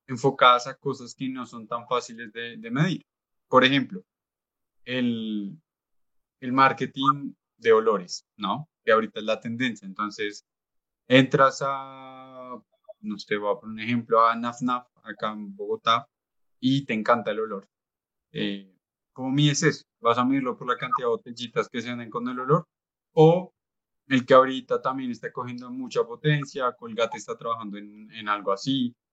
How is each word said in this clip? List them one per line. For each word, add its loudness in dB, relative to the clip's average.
enfocadas 4
a -12
cosas -8
que -6
no -8
son -16
tan -8
fáciles -4
de, -12
de -12
medir. 0
Por 6
ejemplo, 2
el, -4
el -6
marketing 0
de 4
olores, 2
¿no? -6
Que 4
ahorita 2
es -6
la 0
tendencia. -4
Entonces, -8
entras 4
a, -12
no -8
sé, -6
voy -2
a -4
poner -14
un -12
ejemplo, 2
a 4
Naf -6
Naf, -4
acá -8
en -12
Bogotá, -2
y 0
te -4
encanta 0
el -4
olor. -8
Eh, -8
¿cómo -6
mides 2
eso? 0
¿Vas 2
a 2
medirlo 0
por -10
la -2
cantidad -4
de 2
botellitas -4
que -8
se -8
venden -10
con -6
el -6
olor? 2
O 6
el 0
que 6
ahorita 4
también -4
está -10
cogiendo -10
mucha -2
potencia, -2
Colgate -4
está -10
trabajando -8
en, -18
en -10
algo -2
así, -2